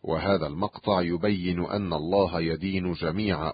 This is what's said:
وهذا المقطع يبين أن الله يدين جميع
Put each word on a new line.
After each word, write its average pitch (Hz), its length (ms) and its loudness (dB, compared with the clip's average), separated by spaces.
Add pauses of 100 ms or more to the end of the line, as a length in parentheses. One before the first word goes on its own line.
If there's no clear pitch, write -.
وهذا 80 440 2
المقطع 92 540 0
يبين 87 640 0
أن 98 280 -2
الله 85 480 2
يدين 90 520 0
جميع 82 600 -2